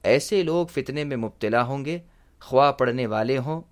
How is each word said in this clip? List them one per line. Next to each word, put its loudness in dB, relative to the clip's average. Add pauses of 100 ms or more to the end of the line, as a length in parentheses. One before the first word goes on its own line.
ایسے 2
لوگ 0
فتنے -6
میں -6
مبتلا -2
ہوں -4
گے، -6 (420)
خواہ 4
پڑھنے 0
والے 0
ہوں -6 (120)